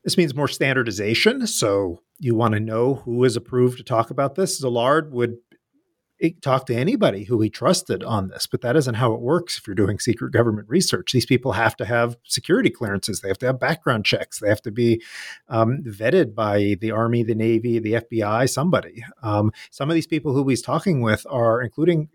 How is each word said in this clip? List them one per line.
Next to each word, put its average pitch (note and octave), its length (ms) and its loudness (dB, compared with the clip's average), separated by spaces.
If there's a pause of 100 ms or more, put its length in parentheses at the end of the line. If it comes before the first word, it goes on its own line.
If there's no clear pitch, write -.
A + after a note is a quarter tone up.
this - 140 -2
means D#3+ 160 -2
more C#3 140 -2
standardization. C3 960 -2
So G2+ 560 -2 (160)
you A#2+ 160 -2
wanna A2 260 2
know A2+ 360 0
who A#2+ 300 -2
is A#2 100 2
approved B2 420 0
to A#2+ 60 -18
talk A2+ 260 0
about C3+ 240 -2
this. F#3+ 260 -2
Szilard C3+ 520 0
would, A#2+ 260 -2 (840)
eh, E3 100 2 (100)
talk C3 240 2
to A#2 100 -2
anybody C#3 480 2
who A2 160 0
he G#2+ 100 4
trusted B2 540 0
on G2+ 240 -2
this, - 180 -8
but - 140 -6
that A#2+ 160 -2
isn't C3 200 2
how A2+ 180 2
it A2+ 80 -6
works E3 360 -2
if - 80 -16
you're G#2 80 -8
doing G2 260 2
secret - 340 -2
government A2 340 2
research. C3+ 460 0
These B2+ 120 2
people B2+ 280 0
have A2+ 240 2
to A#2+ 80 -6
have A#2+ 400 0
security G3 440 0
clearances. G2+ 520 -4
They G2 80 -4
have G2 80 0
to - 80 -6
have B2+ 120 0
background B2 460 0
checks. - 360 -2
They G#2 100 0
have G#2+ 140 2
to A2+ 80 -8
be, A2+ 300 2 (460)
um, A#2 400 0
vetted A2 480 0
by G#2 460 2
the A2 100 -2
Army, A#2 320 0
the G#2+ 120 0
Navy, A#2 440 2
the G#2+ 160 0
F - 140 -2
B A2 120 0
I, A2 260 2
somebody. C3+ 540 -2 (220)
Um, G#2 300 0 (180)
some C#3 180 -6
of E3 40 0
these D#3+ 140 0
people D3+ 260 -2
who C#3 160 2
he's A#2+ 120 0
talking D#3 380 0
with A2 300 2
are, A#2 320 2
including D#3 540 0